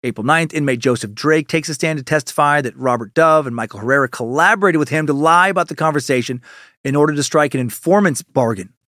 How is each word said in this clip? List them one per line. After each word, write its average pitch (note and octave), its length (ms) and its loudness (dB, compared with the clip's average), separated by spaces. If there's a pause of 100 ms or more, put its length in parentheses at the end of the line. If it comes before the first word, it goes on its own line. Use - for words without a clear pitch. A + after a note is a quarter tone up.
April A2+ 220 -6
ninth, D#3+ 300 0
inmate C3+ 240 0
Joseph A#2 340 -2
Drake D3+ 340 0
takes D#3+ 220 -4
a D#3 60 -6
stand D#3+ 240 -4
to C3+ 40 -10
testify D3 600 0
that A#2+ 120 -6
Robert A#2+ 380 -4
Dove D#3 340 4
and A#2+ 80 -6
Michael A2+ 260 -8
Herrera C3 280 2
collaborated E3+ 720 0
with D3 100 0
him D#3 180 -2
to D3 60 0
lie E3 360 4
about F3+ 200 -2
the - 80 -10
conversation C3 640 -2 (420)
in C#3 140 -2
order D3+ 180 4
to C#3+ 80 -2
strike D3+ 300 0
an C3+ 80 -2
informant's E3 640 0
bargain A2+ 500 -2 (220)